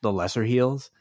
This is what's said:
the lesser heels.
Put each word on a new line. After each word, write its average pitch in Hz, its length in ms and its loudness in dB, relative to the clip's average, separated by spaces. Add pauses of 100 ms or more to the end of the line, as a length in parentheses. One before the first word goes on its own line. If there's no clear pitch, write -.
the 107 100 0
lesser 95 320 -2
heels. 127 580 0